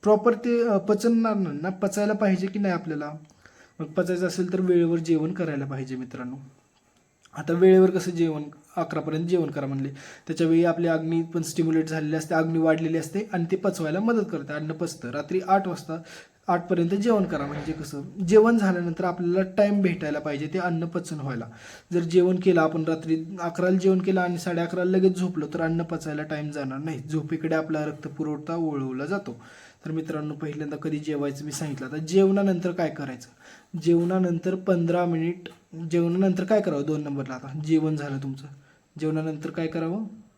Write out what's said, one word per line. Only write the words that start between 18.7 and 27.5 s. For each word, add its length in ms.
आपल्याला 540
टाइम 240
भेटायला 380
पाहिजे 340
ते 60
अन्न 260
पचन 340
व्हायला. 280
जर 60
जेवण 400
केलं 220
आपण 220
रात्री 420
अकराला 380
जेवण 220
केलं 220
आणि 160
साडे 240
अकराला 360
लगेच 220
झोपलो, 340
तर 80
अन्न 220
पचायला 400
टाइम 280
जाणार 280
नाही, 200
झोपेकडे 440